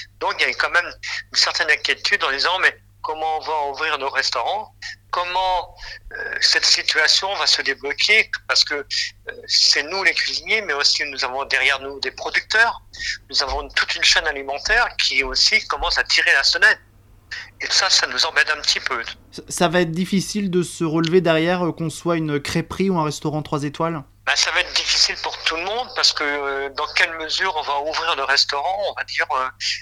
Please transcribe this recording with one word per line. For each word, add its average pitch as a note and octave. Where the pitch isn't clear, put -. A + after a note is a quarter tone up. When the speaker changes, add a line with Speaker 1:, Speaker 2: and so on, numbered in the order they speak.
Speaker 1:
Donc, F#3+
il D3+
y C3
a -
quand D3+
même E3+
une -
certaine D#3+
inquiétude D3
en C#3+
disant, « C#3+
Mais D3
comment D#3
on -
va D3
ouvrir D3
nos C3+
restaurants ? C#3
Comment, F3+
euh, -
cette -
situation D#3+
va D#3+
se -
débloquer ? » C#3+
Parce C3
que, -
euh, -
c'est -
nous F#3
les E3
cuisiniers, E3+
mais F3
aussi C#3+
nous C3+
avons C3
derrière C3+
nous C#3
des C3
producteurs. -
Nous C3+
avons C#3
toute -
une E3
chaîne F3
alimentaire D3
qui C3+
aussi C3
commence D3+
à B2
tirer E3
la C#3
sonnette. F#3+
Et -
ça, -
ça -
nous B2+
embête D3+
un D3
petit -
peu. A#2
Speaker 2:
Ça, -
ça F3
va F3
être E3
difficile F#3+
de F3+
se -
relever E3
derrière, E3+
euh, D#3
qu'on E3
soit E3+
une D3+
crêperie E3+
ou F3+
un D#3
restaurant D3+
trois C#3+
étoiles ? D#3
Speaker 1:
Ben, C#3+
ça -
va F3
être F3+
difficile -
pour D#3+
tout D#3+
le E3+
monde A3+
parce D3+
que, -
euh, C#3
dans D3+
quelle F3
mesure E3
on D3+
va C#3+
ouvrir D#3
le C3+
restaurant ? C#3+
On B2+
va C3
dire, D#3+
euh, C3